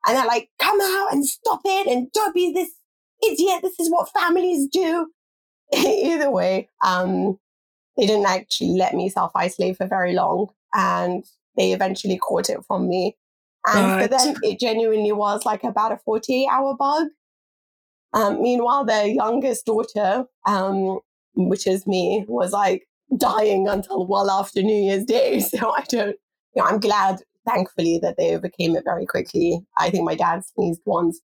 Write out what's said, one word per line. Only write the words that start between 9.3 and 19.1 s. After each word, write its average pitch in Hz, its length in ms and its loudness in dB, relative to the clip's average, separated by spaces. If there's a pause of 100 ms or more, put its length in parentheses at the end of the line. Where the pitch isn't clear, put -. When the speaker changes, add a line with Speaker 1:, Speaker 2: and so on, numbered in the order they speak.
Speaker 1:
for 190 100 -4
very 185 260 -2
long. 180 340 -2 (260)
And 180 520 -2 (320)
they 190 160 2
eventually 190 440 -2
caught - 320 -2
it 190 180 -6
from 185 200 -2
me. 180 300 -2 (480)
And 190 380 2
for 233 120 0
Speaker 2:
Right. 254 100 4
Speaker 1:
them, 294 180 0
it 190 160 -2
genuinely 220 520 2
was, 208 340 -2
like, 214 200 -2
about 214 260 0
a - 60 -4
forty-eight 247 520 -2
hour 269 280 0
bug. 294 300 0 (1040)
Um, 202 280 2
meanwhile, 247 440 2
their 214 220 2
youngest 233 580 -2